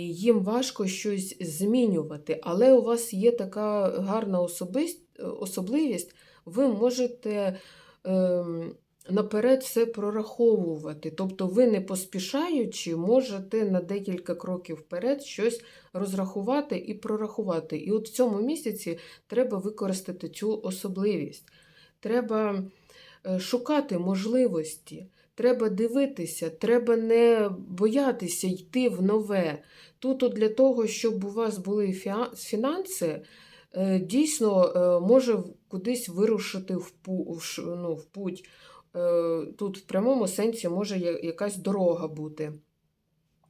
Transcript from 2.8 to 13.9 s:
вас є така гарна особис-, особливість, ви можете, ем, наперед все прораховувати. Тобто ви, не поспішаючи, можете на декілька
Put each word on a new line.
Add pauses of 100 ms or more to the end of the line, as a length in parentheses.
вас
є
така
гарна
особис-, (400)
особливість, (300)
ви
можете, (480)
ем, (360)
наперед
все
прораховувати.
Тобто
ви,
не
поспішаючи,
можете
на
декілька